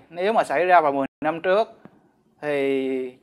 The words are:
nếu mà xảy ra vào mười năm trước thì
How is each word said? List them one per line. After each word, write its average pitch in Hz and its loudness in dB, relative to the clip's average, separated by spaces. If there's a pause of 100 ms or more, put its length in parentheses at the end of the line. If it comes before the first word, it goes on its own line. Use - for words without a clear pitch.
nếu 185 -4
mà 202 2
xảy 151 -2
ra 180 6
vào 151 0
mười 139 -2 (180)
năm 160 -4
trước 202 0 (680)
thì 135 -4